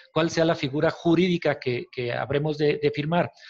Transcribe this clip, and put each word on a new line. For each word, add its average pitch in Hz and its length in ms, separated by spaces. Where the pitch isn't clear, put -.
cuál 160 200
sea 165 140
la 165 100
figura 151 340
jurídica 170 680
que, - 320
que 120 200
habremos 143 460
de, 147 240
de 147 80
firmar. 147 420